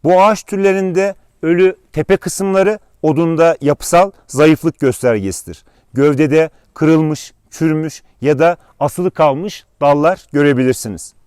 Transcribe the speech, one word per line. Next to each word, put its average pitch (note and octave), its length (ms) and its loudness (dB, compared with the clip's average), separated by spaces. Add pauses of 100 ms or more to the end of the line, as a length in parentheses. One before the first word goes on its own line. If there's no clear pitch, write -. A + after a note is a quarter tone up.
Bu F3+ 180 4
ağaç G#3 200 2
türlerinde G3 720 -2 (280)
ölü F3+ 340 2 (160)
tepe F#3 240 0
kısımları G3 600 -2 (240)
odunda E3 580 0
yapısal E3+ 500 0 (160)
zayıflık D3+ 520 0
göstergesidir. G#2+ 880 -4 (300)
Gövdede D3 560 2 (240)
kırılmış, D#3 580 0 (180)
çürümüş D#3 520 -4 (180)
ya C3+ 180 0
da E3+ 180 2 (240)
asılı F3 300 -4
kalmış D#3 540 -2 (160)
dallar D3 520 0
görebilirsiniz. B2+ 840 -2 (120)